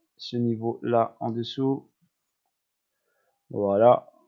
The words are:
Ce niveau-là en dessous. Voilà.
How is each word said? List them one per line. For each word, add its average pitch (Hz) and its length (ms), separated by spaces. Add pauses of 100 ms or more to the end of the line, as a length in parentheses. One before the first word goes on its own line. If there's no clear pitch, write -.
(160)
Ce - 200
niveau-là 117 840
en 117 100
dessous. 135 600 (1600)
Voilà. 104 640 (180)